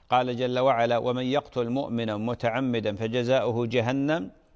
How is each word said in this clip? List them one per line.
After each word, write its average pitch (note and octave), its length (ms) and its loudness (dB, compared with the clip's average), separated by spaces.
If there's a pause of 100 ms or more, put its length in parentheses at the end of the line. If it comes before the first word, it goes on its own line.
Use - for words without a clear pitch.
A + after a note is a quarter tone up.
(100)
قال B2+ 260 2
جل B2+ 220 0
وعلا: A#2+ 400 4
"ومن B2 260 -2
يقتل B2+ 440 -2
مؤمنا A#2 480 -4
متعمدا A#2 800 -2
فجزاؤه A#2 720 0
جهنم C#3 640 0 (260)